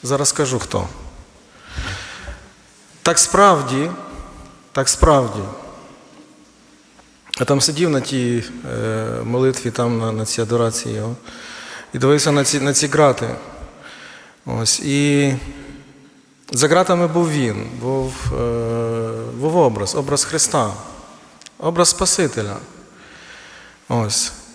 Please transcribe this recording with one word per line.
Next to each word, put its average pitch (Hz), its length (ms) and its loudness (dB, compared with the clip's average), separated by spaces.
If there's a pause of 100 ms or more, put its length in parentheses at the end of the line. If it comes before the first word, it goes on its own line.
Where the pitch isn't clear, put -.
зараз 139 260 0
скажу, 127 300 0
хто. 87 280 -4 (2250)
Так 170 180 4
справді, 156 720 4 (800)
так 135 180 0
справді. 120 500 4 (2000)
Я 123 60 2
там 139 160 4
сидів 165 280 2
на 135 120 2
тій, 120 420 0 (300)
е, 110 320 -2 (180)
молитві, 127 480 0
там 120 280 0
на, 110 120 -2
на 110 140 -2
цій - 160 -4
адорації 113 540 0
його, 110 200 -6 (760)
і 131 60 -6
дивився 143 320 4
на 143 120 4
ці, 143 160 0
на 139 140 0
ці 143 140 2
ґрати. 135 420 4 (1160)
Ось, 120 340 -2
і 143 540 4 (1160)
за 135 160 2
ґратами 175 400 4
був 165 240 2
він, 113 380 -2 (120)
був, 131 320 -2 (200)
е, 117 800 -2 (280)
був 156 180 2
образ, 107 380 2
образ 139 280 0
Христа, 139 480 0 (880)
образ 170 320 2
Спасителя. 120 680 0 (1300)
Ось. 113 420 0 (240)